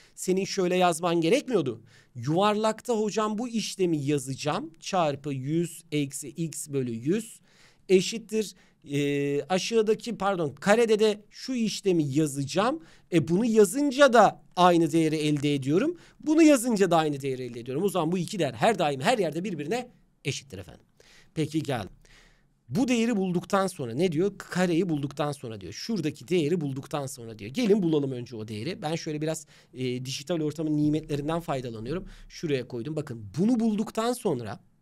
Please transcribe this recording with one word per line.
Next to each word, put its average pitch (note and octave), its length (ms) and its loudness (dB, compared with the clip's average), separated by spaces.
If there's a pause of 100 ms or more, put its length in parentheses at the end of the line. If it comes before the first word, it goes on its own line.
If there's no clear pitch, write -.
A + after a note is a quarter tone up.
(160)
senin F#3 300 0
şöyle F3+ 320 0
yazman E3+ 440 2
gerekmiyordu. E3 600 0 (340)
Yuvarlakta G#3 800 0
hocam G#3+ 440 0
bu B3 100 -4
işlemi F#3+ 500 -2
yazacağım. D3 840 -2
Çarpı D3 540 -2
yüz D#3 580 -2
eksi C#3+ 380 -4
x D3+ 400 -6
bölü C3+ 220 -2
yüz D3+ 480 -4 (500)
eşittir. G#3 680 0 (280)
Eee, C#3+ 680 0
aşağıdaki, G#3+ 680 0
pardon, F3+ 380 -2
karede G#3+ 440 4
de G#3+ 300 2
şu - 240 -10
işlemi F#3+ 500 0
yazacağım. D3 760 0 (340)
E, E3 140 4
bunu F#3 180 2
yazınca A#3+ 680 4
da G#3 280 6 (140)
aynı F3 360 6
değeri D#3+ 240 2
elde D3 400 2
ediyorum. F3 420 0 (220)
Bunu D#4 240 4
yazınca A3+ 480 6
da E3+ 60 4
aynı D3 240 0
değeri C3 220 -4
elde A#2+ 160 -10
ediyorum. B2+ 240 -4
O G3+ 60 2
zaman E3+ 220 0
bu F#3+ 60 0
iki F3+ 220 -4
değer C3+ 140 0
her F3+ 260 2
daim C#3+ 220 0
her A3+ 160 2
yerde E3+ 260 -2
birbirine G3 460 -4 (360)
eşittir C3+ 320 -8
efendim. - 280 -18 (480)
Peki D3+ 300 -2
geldim. A#2 260 -4 (800)
Bu A3 180 0
değeri A#3 280 2
bulduktan F#3+ 520 0
sonra A#2+ 260 -8
ne F3 180 0
diyor? G3 260 -2
Kareyi F3 520 0
bulduktan D3 420 -2
sonra A2 300 -10
diyor. E2+ 120 -12
Şuradaki D3+ 540 -6
değeri E3+ 340 0
bulduktan C#3 460 -6
sonra A2+ 320 -14
diyor. G#2 120 -10
Gelin G#3 320 4
bulalım D3 280 2
önce A#2+ 240 -8
o A2 120 -8
değeri. A2+ 340 -8
Ben D#3 140 -4
şöyle D3+ 260 -6
biraz, D#3+ 240 -4 (280)
e, B2+ 320 -4
dijital D#3 360 -4
ortamın D3+ 360 -2
nimetlerinden D3+ 600 -2
faydalanıyorum. B2+ 680 -6 (240)
Şuraya C#3 380 -4
koydum. B2 280 -8
Bakın A2+ 300 -8 (120)
bunu A3 220 4
bulduktan A3 540 0
sonra, B2+ 460 -4 (220)